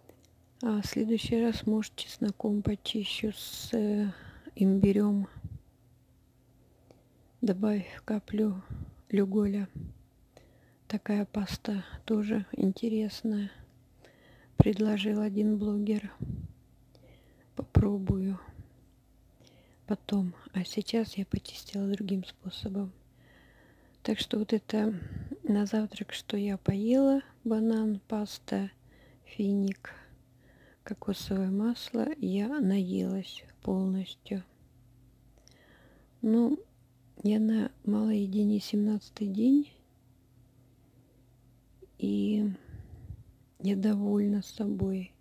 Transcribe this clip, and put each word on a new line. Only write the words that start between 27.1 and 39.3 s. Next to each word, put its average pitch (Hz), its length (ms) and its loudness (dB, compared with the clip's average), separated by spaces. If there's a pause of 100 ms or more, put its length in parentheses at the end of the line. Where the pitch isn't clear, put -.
банан, 220 640 2
паста, 202 640 -4 (540)
финик, 196 720 -2 (880)
кокосовое 190 680 -4
масло, 226 580 -2 (100)
я 208 420 -2
наелась 190 840 -2 (200)
полностью. 190 840 -4 (1800)
Ну, 233 420 4 (600)
я 208 180 4
на 220 320 2 (140)
малоедении 208 720 2
семнадцатый 208 680 -2
день, 247 460 4 (2250)